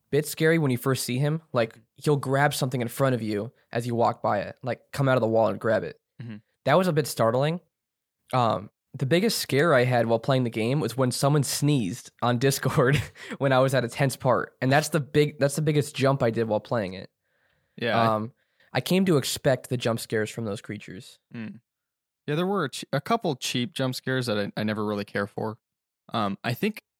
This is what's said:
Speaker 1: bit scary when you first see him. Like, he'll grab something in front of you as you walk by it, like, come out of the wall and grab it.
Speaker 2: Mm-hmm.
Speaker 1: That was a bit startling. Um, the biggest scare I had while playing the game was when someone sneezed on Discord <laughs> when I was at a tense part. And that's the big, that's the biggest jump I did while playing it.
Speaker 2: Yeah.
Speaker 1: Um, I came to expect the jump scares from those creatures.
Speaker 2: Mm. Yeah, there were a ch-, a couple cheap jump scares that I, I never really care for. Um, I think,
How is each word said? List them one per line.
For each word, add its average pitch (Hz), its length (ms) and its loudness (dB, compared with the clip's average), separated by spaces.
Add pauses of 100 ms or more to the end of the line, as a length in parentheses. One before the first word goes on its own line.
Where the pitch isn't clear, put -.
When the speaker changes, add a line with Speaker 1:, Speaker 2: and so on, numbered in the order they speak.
(120)
Speaker 1:
bit 151 160 2
scary 160 300 2
when 147 140 2
you 120 60 2
first 131 260 -2
see 123 140 -4
him. 147 240 0 (120)
Like, 113 240 0 (200)
he'll 151 200 2
grab 135 360 2
something 131 280 -4
in 117 60 -2
front 131 280 0
of 113 60 -4
you 107 300 -4 (200)
as 120 140 -4
you 120 100 -4
walk 113 260 2
by 110 180 0
it, 90 240 -6
like, 120 160 -6 (140)
come 139 160 2
out 127 80 4
of 123 40 2
the 110 60 2
wall 113 200 4
and 101 120 -2
grab 107 240 0
it. - 160 -10 (220)
Speaker 2:
Mm-hmm. 113 160 -12 (280)
Speaker 1:
That 143 120 4
was 185 100 2
a 175 60 0
bit 143 140 0
startling. 131 520 0 (720)
Um, 107 380 0 (240)
the 135 140 -4
biggest 175 320 0
scare 147 340 2
I 123 120 6
had 123 200 2
while 113 140 2
playing 131 240 2
the 120 80 -2
game 117 280 -2
was 117 160 -4
when 127 160 0
someone 143 320 2
sneezed 127 680 -2 (100)
on 123 160 2
Discord 135 640 2 (180)
<laughs> - 200 -12
when 135 120 0
I 131 80 6
was 131 140 2
at 127 100 2
a 120 60 -4
tense 135 260 -2
part. - 460 0
And 131 100 2
that's 151 180 4
the 165 100 0
big, 147 400 0
that's 139 160 0
the 160 80 -2
biggest 147 320 0
jump 135 260 2
I 120 80 4
did 113 180 0
while 110 140 0
playing 101 320 -4
it. 92 160 -14 (680)
Speaker 2:
Yeah. 113 400 2
Speaker 1:
Um, 107 180 -6 (380)
I 135 100 0
came 185 240 2
to 180 120 4
expect - 520 0
the 123 80 0
jump 117 220 -2
scares 107 300 -2
from 117 160 -8
those 104 160 -6
creatures. - 560 -14 (180)
Speaker 2:
Mm. 110 240 -12 (680)
Yeah, 147 80 -4
there 175 120 -2
were 190 180 -2
a 127 40 -6
ch-, - 240 -12
a 139 80 0
couple 214 340 -2
cheap - 380 -4
jump 131 220 -2
scares 131 320 -4
that 107 100 -2
I, 101 180 -4
I 107 80 -4
never 107 220 -2
really 104 200 -4
care 101 220 -4
for. 110 300 -8 (560)
Um, 104 300 -2
I 127 100 -4
think, 214 300 -6 (160)